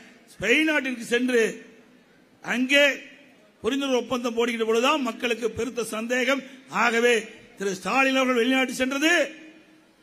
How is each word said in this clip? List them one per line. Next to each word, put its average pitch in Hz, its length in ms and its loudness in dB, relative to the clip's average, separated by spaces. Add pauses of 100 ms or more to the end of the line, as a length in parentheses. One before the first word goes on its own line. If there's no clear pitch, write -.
(340)
ஸ்பெயின் 285 360 2
நாட்டிற்கு 262 440 -4
சென்று 247 280 2 (1000)
அங்கே 262 400 2 (760)
புரிந்துணர்வு 262 420 0
ஒப்பந்தம் 247 340 -4
போடுகின்ற 233 280 0
பொழுதுதான் 254 420 2
மக்களுக்கு 226 380 -4 (120)
பெருத்த 233 380 -6
சந்தேகம். 247 460 -2 (420)
ஆகவே, 240 300 4 (440)
திரு 196 200 -4
ஸ்டாலின் 262 400 0
அவர்கள் 254 240 2
வெளிநாட்டு 262 380 0
சென்றது 277 320 2 (920)